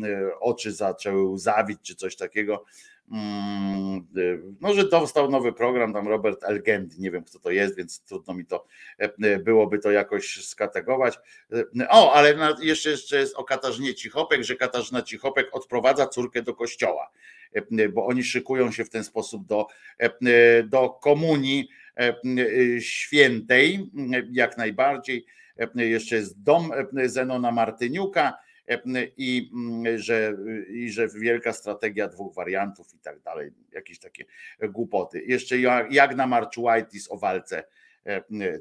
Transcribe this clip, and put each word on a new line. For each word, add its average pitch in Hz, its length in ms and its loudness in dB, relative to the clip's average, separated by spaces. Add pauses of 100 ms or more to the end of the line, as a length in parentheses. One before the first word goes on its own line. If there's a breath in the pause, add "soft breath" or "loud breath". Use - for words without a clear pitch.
(400)
oczy 113 320 -2
zaczęły 98 560 -2
łzawić, 101 540 -2
czy 90 120 -16
coś 92 220 -10
takiego. 104 480 -4 (480 loud breath)
Mm, 98 920 -6 (100)
e, 90 440 -4
no, 202 140 0
że 196 140 2
dostał 151 420 2
nowy 120 220 0
program, 120 400 0
tam 104 160 -4
Robert 104 360 0
Elgendi, 98 560 -2
nie 92 100 -6
wiem, 87 140 -8
kto - 140 -20
to 87 120 -6
jest, 98 260 0
więc 87 260 -12
trudno 92 320 -12
mi 90 120 -10
to, - 200 -8 (320 loud breath)
e, 104 400 0
byłoby 104 400 4
to 104 120 0
jakoś 101 540 0
skategować. 123 720 -2 (580 soft breath)
E, 123 140 -2
o, 180 220 10
ale 147 240 8
na, 156 260 0
jeszcze, 156 280 0
jeszcze 143 260 -2
jest 135 180 0
o 127 100 -8
Katarzynie 131 500 -4
Cichopek, 135 500 -2
że 120 120 -4
Katarzyna 123 460 -2
Cichopek 135 500 -4
odprowadza 131 540 2
córkę 120 360 -4
do 117 120 -6
kościoła, 92 560 -4 (420 loud breath)
e, 107 360 0
bo 101 180 -2
oni 123 180 0
szykują 127 480 0
się 110 120 -6
w - 60 -18
ten 107 140 -6
sposób 101 420 -8
do, 104 200 0 (320 loud breath)
e, 120 640 6
do 127 280 2
komunii, 143 800 2 (280 loud breath)
e, 120 180 2 (640)
świętej, 131 1120 4 (400)
jak 123 280 0
najbardziej. 123 680 -2 (320 soft breath)
E, 117 280 -2
jeszcze 113 300 0
jest 101 260 -6
dom, 165 280 4 (260)
e, 127 120 0
Zenona 123 440 -2
Martyniuka, 127 840 -2 (300 loud breath)
E, 117 140 -4
m, 127 120 -6 (220)
i, 127 380 -4
mm, 117 440 -4
że, 110 380 -2 (320)
i 117 220 -8
że 107 180 -2
wielka 117 440 -2
strategia 104 560 -4
dwóch 92 260 -14
wariantów 92 600 -6
i 78 40 -20
tak 73 220 -18
dalej. 78 300 -12 (220)
Jakieś 82 260 -18
takie - 260 -20 (380 loud breath)
głupoty. 101 640 -6
Jeszcze 127 320 -2
Ja-, 123 320 2
Jagna 135 360 4
Marczułajtis 113 840 0
o 101 60 -10
walce, 92 480 -6 (420 soft breath)
e, 98 240 -6
m, 107 120 -8 (180)